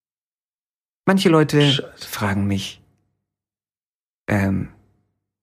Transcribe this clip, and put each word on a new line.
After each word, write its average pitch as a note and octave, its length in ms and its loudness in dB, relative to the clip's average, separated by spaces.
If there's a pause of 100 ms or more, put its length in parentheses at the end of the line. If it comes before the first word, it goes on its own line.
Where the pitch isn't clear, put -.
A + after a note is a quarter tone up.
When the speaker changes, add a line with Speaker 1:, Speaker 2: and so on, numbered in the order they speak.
(1040)
Speaker 1:
Manche F#3+ 240 2
Leute D3+ 320 4
Speaker 2:
Scheiße. - 460 -2
Speaker 1:
fragen G2+ 400 -4
mich, G2 340 -6 (1500)
ähm, G2 420 -2 (720)